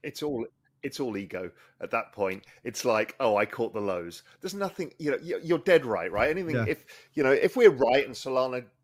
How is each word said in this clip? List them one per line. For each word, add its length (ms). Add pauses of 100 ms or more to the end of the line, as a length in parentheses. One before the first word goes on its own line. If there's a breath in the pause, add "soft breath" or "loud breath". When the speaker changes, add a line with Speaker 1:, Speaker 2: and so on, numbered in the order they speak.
Speaker 1:
It's 180
all, 240 (360)
it's 180
all 160
ego 340 (300 soft breath)
at 100
that 220
point. 320 (200 loud breath)
It's 200
like, 360
"Oh, 160
I 100
caught 260
the 80
lows." 420 (180 soft breath)
There's 140
nothing, 440
you 120
know, 120
y-, 200
you're 160
dead 260
right, 260
right? 200
Anything, 260
Speaker 2:
Yeah. 100
Speaker 1:
if, 180 (300 loud breath)
you 80
know, 100
if 240
we're 140
right 340
and 100
Solana 500 (200)